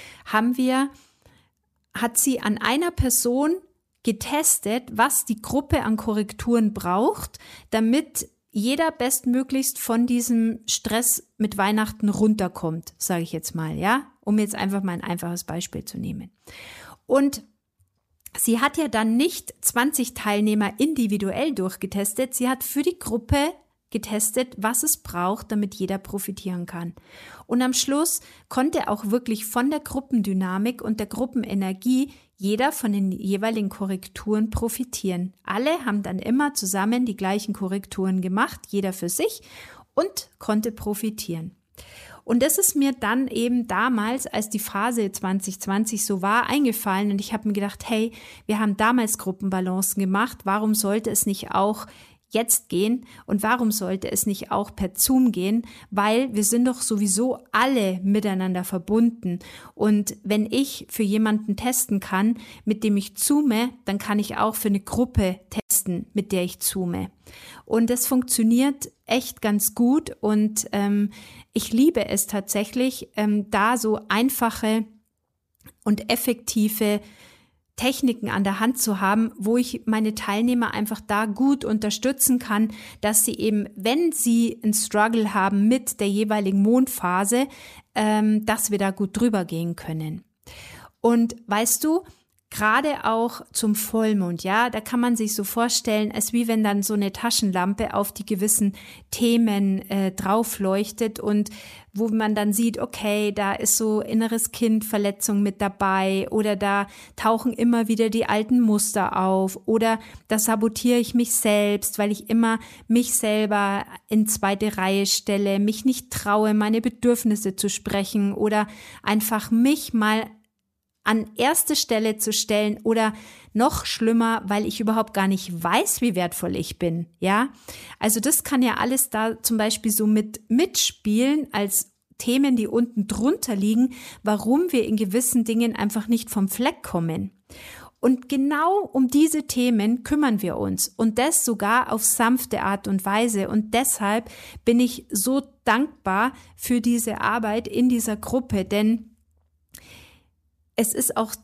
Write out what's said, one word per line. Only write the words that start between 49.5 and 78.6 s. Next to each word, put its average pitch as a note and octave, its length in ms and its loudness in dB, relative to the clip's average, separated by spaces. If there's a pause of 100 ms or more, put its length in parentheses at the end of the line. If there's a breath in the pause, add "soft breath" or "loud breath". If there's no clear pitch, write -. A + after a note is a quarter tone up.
gemacht, G3 440 0
warum G#3+ 320 0
sollte G#3+ 340 0
es - 160 0
nicht - 260 -4
auch G#3 360 0 (420 loud breath)
jetzt - 380 0
gehen G#3+ 380 0 (200 loud breath)
und G3+ 160 -2
warum A3+ 300 2
sollte F#3+ 400 -4
es - 140 0
nicht G3 260 -4
auch G3+ 240 -4
per F#3 200 -4
Zoom C4 360 4
gehen, G3 340 0 (260 loud breath)
weil A3 440 2
wir G#3 80 2
sind A#3+ 220 2
doch B3 160 0
sowieso G#3+ 560 0 (160)
alle G#3+ 500 2
miteinander F#3+ 640 0
verbunden. G3 760 0 (360 loud breath)
Und G#3 500 2
wenn G#3 200 2
ich C4+ 440 -2
für - 140 -2
jemanden G#3+ 520 0
testen G#3+ 460 -2
kann, G#3+ 360 0 (280 loud breath)
mit G#3+ 180 -2
dem G#3 140 2
ich - 180 -6
zoome, B3 540 2 (160)
dann G3 120 -2
kann G#3 220 -2
ich G#3 160 -4
auch A3 200 0
für - 120 -2
eine G3 140 2
Gruppe A3 580 0 (100)
testen, - 640 -2
mit G3+ 200 -2
der F3+ 100 2
ich F3+ 160 -8
zoome. F#3 520 -4 (520 loud breath)
Und A3+ 260 2
das B3 180 0
funktioniert B3+ 840 2 (140)
echt - 360 -2
ganz G#3 320 0
gut B3+ 460 2
und, G#3+ 540 0
ähm, G3+ 380 0 (420 loud breath)
ich - 180 -4
liebe B3 380 2
es - 180 -2
tatsächlich, G#3+ 880 -4
ähm, G#3 340 0
da A3 280 2
so A3 320 0
einfache A3 760 0 (1000)
und G#3 260 0
effektive G#3+ 880 0 (800 loud breath)
Techniken A#3+ 520 0
an G3+ 140 0
der G3 160 0
Hand A#3+ 200 0